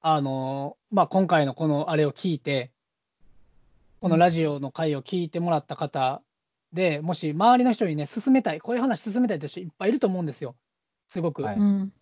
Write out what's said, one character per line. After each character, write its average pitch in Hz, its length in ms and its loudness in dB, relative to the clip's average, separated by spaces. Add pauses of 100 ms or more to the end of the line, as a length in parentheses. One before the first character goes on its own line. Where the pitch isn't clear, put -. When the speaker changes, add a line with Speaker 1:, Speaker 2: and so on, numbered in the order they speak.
Speaker 1:
あ 156 200 2
の、 135 560 -4 (140)
ま 190 120 4
あ、 151 40 0
今 190 200 2
回 160 200 4
の 135 80 -4
こ 160 140 -2
の 151 220 0
あ 160 60 0
れ 151 100 4
を 139 60 -2
聞 175 220 -4
い 143 40 -4
て、 135 320 -4 (1300)
こ 190 80 -2
の 160 80 4
ラ 175 140 6
ジ 165 160 0
オ 143 140 -4
の 135 100 -6
回 156 240 -4
を 131 80 -6
聞 180 200 -4
い 165 60 -6
て 170 120 -6
も 175 100 -2
ら 156 80 2
っ - 80 -8
た 165 100 -12
方 139 460 -4 (500)
で、 165 260 0
Speaker 2:
う 156 40 -10
ん。 - 40 -6
Speaker 1:
も 175 80 -2
し 156 180 -4
周 226 260 6
り 247 60 4
の 247 80 4
人 208 140 -2
に 156 100 -2
ね、 147 100 -4
勧 262 260 -2
め 262 100 4
た 156 120 -4
い、 156 60 -8
こ 233 120 -6
う - 40 0
い - 20 -2
う - 20 -2
話 233 300 -2
勧 233 100 0
め 247 80 2
た 196 60 -2
い 156 40 -2
っ - 20 -12
て 147 80 -8
人 - 120 -14
い 185 40 -10
っ 165 120 -12
ぱ 190 100 -4
い - 40 0
い - 20 2
る 302 60 0
と 226 80 2
思 185 140 -2
う - 20 -4
ん 160 40 -4
で 139 60 -6
す - 100 -20
よ。 123 120 -8 (540)
す 180 120 -8
ご 165 120 -2
く。 - 100 -8
Speaker 2:
は 214 120 -4
い。 - 20 -6
Speaker 3:
う 208 60 2
ん。 196 400 0